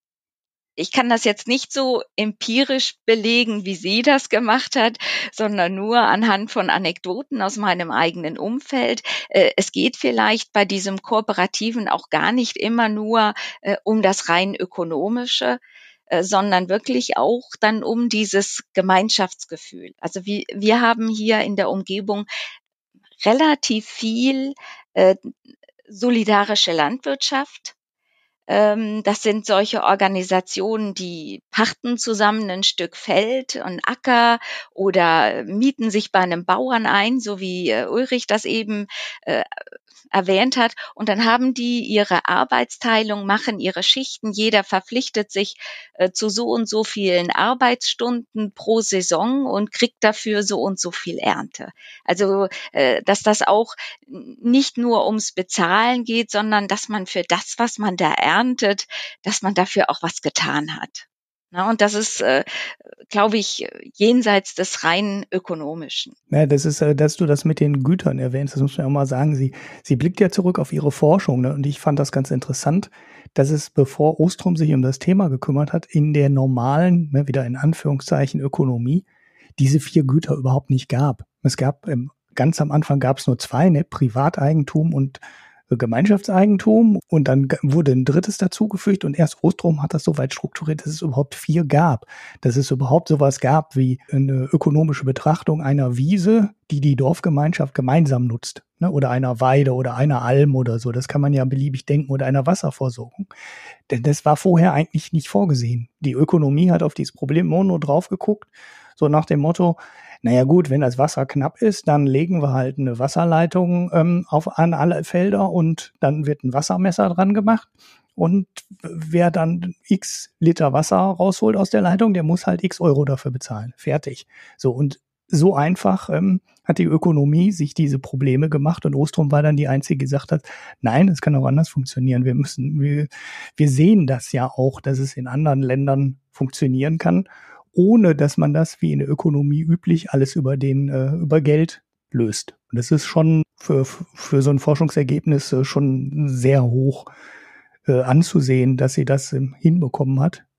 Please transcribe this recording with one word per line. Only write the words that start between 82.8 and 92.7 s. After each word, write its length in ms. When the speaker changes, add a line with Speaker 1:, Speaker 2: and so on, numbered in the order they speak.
Speaker 2:
gab's 300
nur 100
zwei, 320
ne, 140
Privateigentum 1080
und, 280
äh, 80
Gemeinschaftseigentum. 1300
Und 180
dann 220
g-, 140
wurde 300
ein 120
drittes 340
dazugefügt 680
und 140
erst 240
Ostrom 400
hat 120
das 100
so 120
weit 160
strukturiert, 480
dass 120
es 100
überhaupt 320
vier 300
gab. 420
Dass 160
es 140